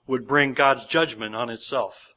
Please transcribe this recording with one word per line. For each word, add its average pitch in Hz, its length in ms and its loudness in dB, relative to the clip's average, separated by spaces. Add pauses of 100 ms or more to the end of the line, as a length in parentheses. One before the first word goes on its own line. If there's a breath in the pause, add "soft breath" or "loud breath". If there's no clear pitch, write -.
would 127 200 -4
bring 139 260 2
God's 135 320 4
judgment 113 500 -2
on 117 140 -4
itself. 113 680 -4